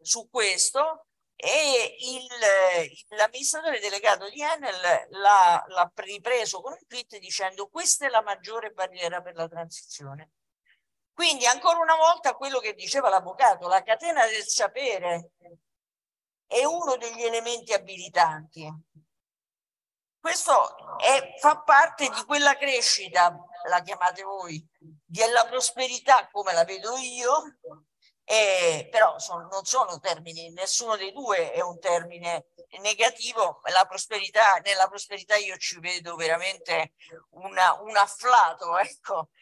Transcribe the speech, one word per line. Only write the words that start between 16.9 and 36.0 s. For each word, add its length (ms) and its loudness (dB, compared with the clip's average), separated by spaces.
degli 260 -10
elementi 500 -4
abilitanti. 1000 -4
Questo 800 0
è, 400 2
fa 220 4
parte 480 4
di 160 -6
quella 320 2
crescita, 800 2
la 140 0
chiamate 400 -4
voi, 440 -12
della 680 0
prosperità 840 0
come 240 -4
la 100 4
vedo 320 -8
io, 600 -2
eh, 640 2
però 280 4
son-, 300 -12
non 160 -8
sono 360 -2
termini, 500 -8
nessuno 460 -4
dei 160 -8
due 400 -4
è 80 -2
un 180 -6
termine 680 -4
negativo. 840 -2
La 200 4
prosperità, 800 0
nella 260 2
prosperità 480 -4
io 220 -4
ci 200 -8
vedo 380 -8